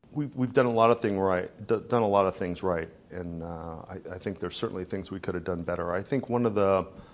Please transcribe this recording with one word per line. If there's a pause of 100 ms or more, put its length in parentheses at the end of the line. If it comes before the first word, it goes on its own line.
(120)
We've,
we've
done
a
lot
of
thing
right, (180)
d-,
done
a
lot
of
things
right, (220)
and,
uh,
I, (140)
I
think
there's
certainly
things
we
could
have
done
better.
I
think
one
of
the, (260)